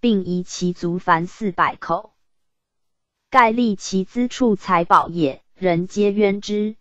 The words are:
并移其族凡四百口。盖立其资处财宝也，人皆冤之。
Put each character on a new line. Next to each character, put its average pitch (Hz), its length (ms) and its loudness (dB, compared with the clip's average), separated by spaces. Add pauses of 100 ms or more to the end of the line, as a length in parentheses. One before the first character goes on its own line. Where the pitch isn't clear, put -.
并 208 240 2
移 180 180 -4
其 180 300 -4
族 175 260 -4
凡 175 280 2
四 196 260 -6
百 165 240 -2
口。 185 360 -6 (1160)
盖 240 200 6
立 226 260 0
其 190 280 -4
资 247 240 -4
处 233 280 0
财 175 280 0
宝 170 240 4
也， 165 340 -4 (120)
人 180 320 0
皆 208 260 0
冤 202 280 0
之。 208 400 -4